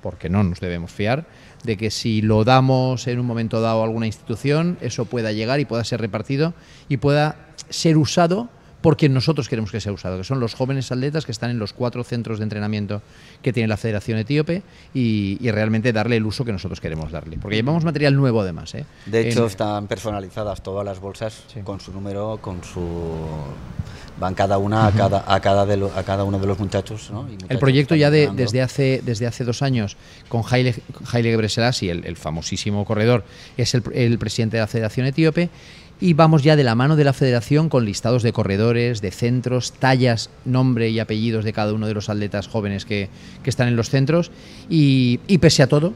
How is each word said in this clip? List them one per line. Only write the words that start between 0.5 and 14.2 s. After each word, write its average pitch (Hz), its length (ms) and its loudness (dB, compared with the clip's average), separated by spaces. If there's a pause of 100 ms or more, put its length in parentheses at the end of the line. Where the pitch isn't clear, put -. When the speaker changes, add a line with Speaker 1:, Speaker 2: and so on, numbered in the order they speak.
Speaker 1:
debemos 87 300 -6
fiar, 123 340 -2 (400)
de 117 100 -2
que 107 160 -4
si 110 300 0
lo 110 240 4
damos 127 640 4
en 123 120 -4
un 123 60 -2
momento 113 340 -2
dado 113 220 0
a - 20 2
alguna 113 240 -2
institución, 147 720 -2
eso 120 240 -6
pueda 110 300 -2
llegar 113 260 0
y 139 60 0
pueda 117 180 -2
ser 107 160 -4
repartido 135 540 -2 (340)
y 143 80 -2
pueda 147 400 2 (340)
ser 160 280 2
usado 180 500 2 (320)
por 147 160 4
quien 147 160 4
nosotros 131 380 0
queremos 110 220 -4
que 110 100 -4
sea 104 100 -4
usado, 92 280 -6
que 92 40 -6
son 135 160 -4
los 117 140 -2
jóvenes 131 380 -4
atletas 143 340 -4
que - 60 -10
están 117 180 -6
en 120 80 -2
los 104 160 -6
cuatro 120 300 -4
centros 113 340 -6
de 107 60 -4
entrenamiento 104 580 -4 (400)
que 135 100 -2
tiene 113 160 0
la 110 80 2
Federación 110 440 -2
Etíope 151 420 -2 (320)